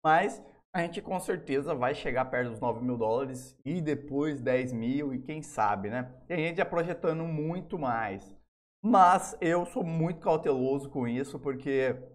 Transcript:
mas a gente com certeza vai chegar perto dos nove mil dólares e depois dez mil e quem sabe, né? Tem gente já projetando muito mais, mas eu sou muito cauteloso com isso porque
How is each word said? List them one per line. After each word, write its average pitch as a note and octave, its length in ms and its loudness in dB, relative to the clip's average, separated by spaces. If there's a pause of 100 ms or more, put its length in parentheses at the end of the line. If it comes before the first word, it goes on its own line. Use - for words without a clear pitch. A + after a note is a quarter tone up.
mas E3+ 380 4 (320)
a F3 80 0
gente F3 180 -4
com F#3 200 -4
certeza D#3 520 -2
vai C3 220 0
chegar C3 320 -2
perto B2 240 -2
dos A2 80 -8
nove A#2 260 -2
mil B2 140 0
dólares B2+ 680 -2
e E3+ 160 -2
depois D3 640 -2
dez B2+ 300 0
mil C3 420 -2
e B2 80 -6
quem D#3 180 -8
sabe, G#2 480 0
né? B2+ 240 -6 (140)
Tem F3 120 -2
gente E3 180 -2
já F#3 100 2
projetando E3+ 560 0
muito E3 560 -4
mais, A2+ 580 -4 (480)
mas F#3+ 560 6
eu F3 260 4
sou - 180 -4
muito E3 360 0
cauteloso C#3 720 2
com B2+ 160 -2
isso A#2+ 320 -4
porque C3 580 0 (180)